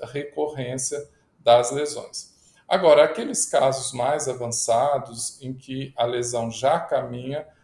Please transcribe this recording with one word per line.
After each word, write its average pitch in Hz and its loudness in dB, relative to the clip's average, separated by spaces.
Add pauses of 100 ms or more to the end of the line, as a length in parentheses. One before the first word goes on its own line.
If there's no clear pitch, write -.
recorrência 139 -6 (300)
das 120 6
lesões. - -6 (300)
Agora, 160 8
aqueles 226 -2
casos 135 0
mais 135 -2
avançados, 120 -2
em 131 -10
que 135 -10
a 120 0
lesão 120 -2
já 139 0
caminha 131 -6 (160)